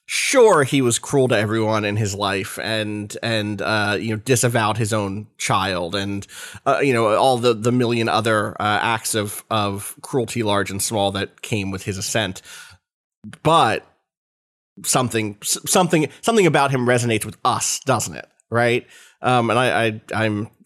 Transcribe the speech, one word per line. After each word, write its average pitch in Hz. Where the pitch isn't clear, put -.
sure, 214
he 139
was 120
cruel 131
to 117
everyone 107
in 104
his 101
life 98
and, 104
and, 107
uh, 104
you 110
know, 110
disavowed 117
his 110
own 104
child 95
and, 98
uh, 139
you 139
know, 113
all 123
the, 120
the 110
million 117
other, 107
uh, 104
acts 113
of, 104
of 101
cruelty, 120
large 101
and 98
small, 101
that 98
came 98
with 95
his 95
ascent. 95
But 151
something, 110
s-, -
something, 175
something 220
about 139
him 123
resonates 120
with 107
us, -
doesn't 110
it? 57
Right? 120
Um, 120
and 113
I, 113
I, 107
I'm 107